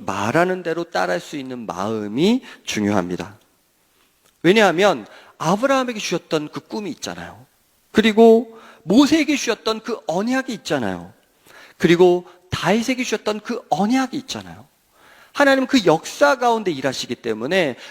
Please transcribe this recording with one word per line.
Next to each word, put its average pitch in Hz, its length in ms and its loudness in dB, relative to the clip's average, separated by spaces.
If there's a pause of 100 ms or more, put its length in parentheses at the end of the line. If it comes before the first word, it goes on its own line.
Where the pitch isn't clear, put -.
말하는 156 580 0
대로 170 220 -6
따를 180 340 -2
수 - 160 -14
있는 127 300 -10
마음이 107 800 -2 (200)
중요합니다. 101 760 -2 (1040)
왜냐하면 180 640 4 (320)
아브라함에게 240 600 -2
주셨던 160 500 -6
그 147 120 -12
꿈이 214 300 -10
있잖아요. 90 540 -14 (460)
그리고 226 680 6 (260)
모세에게 277 520 2
주셨던 220 460 -4
그 240 260 -8
언약이 247 460 -4
있잖아요. 101 600 -4 (640)
그리고 175 480 4 (280)
다윗에게 233 500 -2
주셨던 214 380 -6
그 - 280 -8
언약이 240 480 -2
있잖아요. 98 480 -14 (680)
하나님 269 320 2
그 247 200 0
역사 220 500 2
가운데 233 340 0
일하시기 131 460 -6
때문에, 127 600 -2 (160)